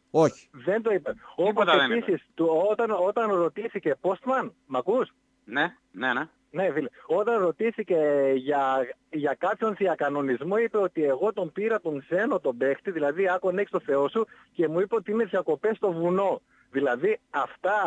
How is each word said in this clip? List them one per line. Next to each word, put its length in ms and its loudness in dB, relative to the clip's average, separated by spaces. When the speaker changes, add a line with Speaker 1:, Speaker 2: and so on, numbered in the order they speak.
Speaker 1:
Όχι. 380 2
Speaker 2:
Δεν 180 0
το 100 0
είπε. 200 -2
Speaker 3:
Τίποτα 140 2
Speaker 2:
Όπως 140 2
Speaker 3:
δεν 260 6
είπε. 40 0
Speaker 2:
επίσης, 240 -2
του, 140 0
όταν, 200 -2
όταν 280 0
ρωτήθηκε, 640 -2
Postman, 500 -2
μ' 100 -6
ακούς; 360 0
Speaker 3:
Ναι, 300 -4
ναι, 200 -2
ναι. 160 -4
Speaker 2:
Ναι, 220 -2
φίλε. 160 -2
Όταν 340 0
ρωτήθηκε 560 0
για, 500 0
για 280 -2
κάποιον 360 -2
διακανονισμό, 840 0
είπε 200 0
ότι 260 0
«Εγώ 280 2
τον 200 -6
πήρα, 280 -2
τον 280 -6
ξένο, 320 0
τον 160 -2
παίχτη, 340 -2
δηλαδή 380 0
άκου 240 0
να 80 -2
έχεις 120 -4
το 80 -2
Θεό 280 2
σου» 180 -2
και 160 0
μου 120 -2
είπε 140 -2
ότι 160 -2
«Είναι 140 0
διακοπές 520 -2
στο 160 0
βουνό». 480 0
Δηλαδή, 500 0
αυτά 560 -2